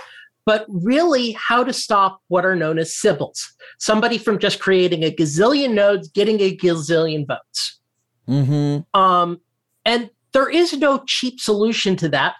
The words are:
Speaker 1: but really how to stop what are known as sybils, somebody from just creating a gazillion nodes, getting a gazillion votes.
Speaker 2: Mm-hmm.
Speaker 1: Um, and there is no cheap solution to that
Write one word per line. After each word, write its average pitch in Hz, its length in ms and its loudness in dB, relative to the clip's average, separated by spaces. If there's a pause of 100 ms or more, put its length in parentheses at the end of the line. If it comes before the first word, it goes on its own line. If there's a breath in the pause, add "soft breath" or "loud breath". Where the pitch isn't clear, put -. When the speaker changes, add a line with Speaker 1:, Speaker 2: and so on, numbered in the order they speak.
(460 loud breath)
Speaker 1:
but 214 240 0
really 247 600 0
how 233 320 -2
to 247 100 -4
stop 196 540 -2
what 175 180 0
are 185 100 2
known 160 220 -2
as 165 140 -4
sybils, - 520 -2 (360 loud breath)
somebody 214 400 0
from 214 180 0
just 196 220 -2
creating 180 440 2
a 160 80 0
gazillion 208 640 0
nodes, 202 340 2
getting 208 320 0
a 190 160 0
gazillion 160 720 0
votes. - 520 -8 (480)
Speaker 2:
Mm-hmm. 147 720 0
Speaker 1:
Um, 175 420 2 (440)
and 233 260 -2 (220)
there 269 180 2
is 330 260 0
no 269 300 0
cheap 254 320 -6
solution 214 560 0
to 170 140 -2
that 143 300 0